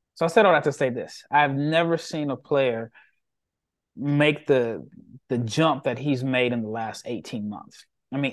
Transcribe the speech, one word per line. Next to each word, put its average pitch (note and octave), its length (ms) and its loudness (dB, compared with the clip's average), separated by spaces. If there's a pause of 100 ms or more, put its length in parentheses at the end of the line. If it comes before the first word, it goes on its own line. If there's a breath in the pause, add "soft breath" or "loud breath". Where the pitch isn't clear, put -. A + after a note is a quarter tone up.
(160)
So - 80 -4
I E3 60 0
said G#3 160 6
all F#3 80 6
that D3+ 100 2
to D3 80 2
say C3+ 200 -2
this. A#2 380 -10
I've C#3+ 240 2
never D#3+ 440 0
seen D3+ 340 -6
a B2+ 60 -4
player B2 520 0 (1080 soft breath)
make D3 500 2
the, A#2 400 0 (400)
the B2 120 -2
jump C3 440 0
that A#2+ 160 -2
he's C3 240 -2
made B2+ 300 0
in A#2 80 -2
the G#2+ 80 -6
last A2 360 -8
eighteen G#2+ 440 -8
months. - 360 -16 (280)
I C3+ 40 -4
mean, C#3 160 0